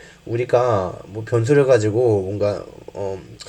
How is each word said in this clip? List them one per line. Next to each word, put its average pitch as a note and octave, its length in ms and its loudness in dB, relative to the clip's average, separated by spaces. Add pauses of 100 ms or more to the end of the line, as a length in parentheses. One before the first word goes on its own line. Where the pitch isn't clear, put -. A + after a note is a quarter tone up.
(260)
우리가 A#2+ 800 0
뭐 G#2 180 -12
변수를 B2+ 420 2
가지고 A2 560 4
뭔가, G2+ 420 -4 (300)
어, F#2+ 260 -8 (280)